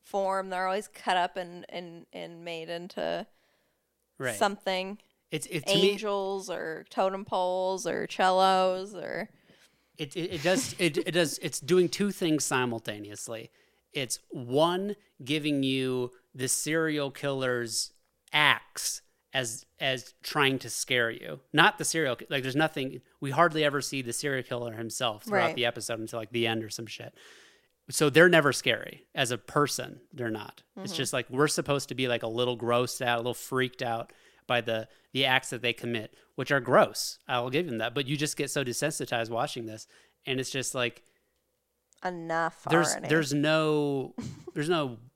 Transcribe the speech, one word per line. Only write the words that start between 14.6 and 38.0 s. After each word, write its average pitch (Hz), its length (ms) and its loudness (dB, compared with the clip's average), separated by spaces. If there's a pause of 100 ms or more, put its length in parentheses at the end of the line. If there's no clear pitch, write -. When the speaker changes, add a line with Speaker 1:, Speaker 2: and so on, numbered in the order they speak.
Speaker 2:
giving 147 400 0
you 131 500 0 (220)
the 127 140 -4
serial 151 640 0
killer's 127 800 -2 (400)
acts - 680 2 (300)
as, 123 340 -4 (140)
as 131 420 -2
trying 135 380 2
to 117 100 -10
scare 120 400 0
you. 139 300 -10 (120)
Not 170 260 6
the 160 60 -4
serial 143 300 0
ki-, - 160 -12
like, 139 140 0
there's 131 100 -2
nothing, 139 460 0 (200)
we 139 120 -4
hardly 156 320 4
ever 143 160 2
see 135 220 -4
the 120 100 -6
serial 135 320 -4
killer 120 300 -6
himself 113 500 -4
throughout 190 220 2
Speaker 1:
Right. 160 100 -2
Speaker 2:
the 120 100 2
episode 117 320 -4
until, 110 220 -6
like, 110 100 -10
the 117 160 2
end 113 160 0
or 107 80 -10
some 113 160 -10
shit. - 260 -14 (760)
So 147 200 4
they're 160 200 10
never 151 220 8
scary. - 520 -2 (100)
As 135 160 0
a 123 80 -2
person, - 640 -2 (120)
they're 123 180 -6
not. 107 320 -10 (140)
It's 190 160 -10
Speaker 1:
Mm-hmm. 165 40 -6
Speaker 2:
just, 139 160 -2
like, 127 160 -2
we're 139 200 4
supposed 143 420 -2
to 135 40 -8
be, 131 140 0
like, 117 140 0
a 117 60 -4
little 123 280 0
grossed 120 460 0
out, 120 140 2
a 117 40 0
little 120 140 -2
freaked 127 480 -4
out 117 300 -4 (340)
by 120 160 2
the, 110 260 -4 (240)
the 131 140 2
acts 131 240 2
that 123 120 -6
they 120 120 0
commit, 117 400 -6 (200)
which 131 160 -4
are 139 100 4
gross. 123 580 4 (100)
I'll 127 220 -2
give 160 160 0
them 120 120 -4
that. 117 160 -4
But 139 120 -2